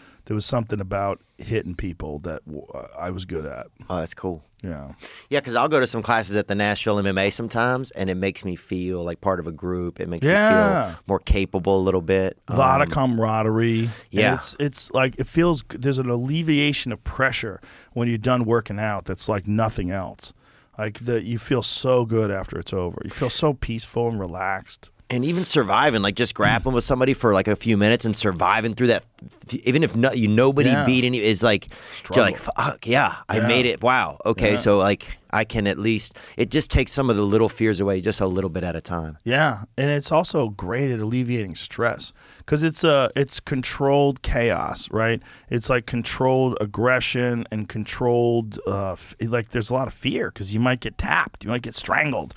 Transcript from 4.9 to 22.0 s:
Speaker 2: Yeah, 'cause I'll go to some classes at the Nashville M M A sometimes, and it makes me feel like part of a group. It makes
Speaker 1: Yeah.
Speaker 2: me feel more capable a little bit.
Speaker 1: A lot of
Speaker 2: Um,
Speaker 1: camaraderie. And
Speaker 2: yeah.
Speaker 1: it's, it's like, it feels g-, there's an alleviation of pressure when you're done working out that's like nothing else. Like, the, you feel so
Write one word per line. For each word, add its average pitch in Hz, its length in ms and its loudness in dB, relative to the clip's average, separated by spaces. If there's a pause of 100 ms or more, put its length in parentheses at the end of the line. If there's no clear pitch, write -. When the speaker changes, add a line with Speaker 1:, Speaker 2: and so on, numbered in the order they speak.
Speaker 2:
Yeah, 143 120 0
'cause 120 160 -4
I'll 120 120 4
go 151 120 4
to 127 80 4
some 117 160 -4
classes 107 320 0
at 104 100 0
the 101 80 -2
Nashville 104 460 0
M 98 80 0
M 95 100 0
A 98 120 2
sometimes, 120 600 -2
and 95 180 -4
it 92 60 0
makes 95 300 -4
me 92 100 -6
feel 90 480 -6
like 85 180 -6
part 95 200 0
of 82 80 -8
a - 20 -8
group. 87 480 -6
It 90 100 -6
makes 85 160 -4
Speaker 1:
Yeah. 202 680 4
Speaker 2:
me - 40 -12
feel - 140 -20
more 98 100 2
capable 98 580 2
a 95 60 4
little 92 180 2
bit. 95 460 2
Speaker 1:
A 117 100 -4
lot 135 240 4
of 147 60 2
Speaker 2:
Um, - 80 -6
Speaker 1:
camaraderie. 113 840 2
And 113 100 0 (220)
Speaker 2:
yeah. 98 240 4
Speaker 1:
it's, - 240 -8
it's 147 320 -4
like, 131 260 0
it 127 80 -2
feels 165 380 2
g-, - 140 -14
there's 131 200 0
an 127 100 -2
alleviation 143 840 0
of 107 100 -10
pressure 120 580 -4 (340)
when 120 120 0
you're 117 120 0
done 123 260 2
working 110 340 0
out 104 280 -4
that's - 220 -6
like 101 200 -2
nothing 107 420 0
else. - 420 -8 (460)
Like, 110 260 -6
the, 117 160 0
you 110 200 -4
feel 123 240 0
so 127 400 2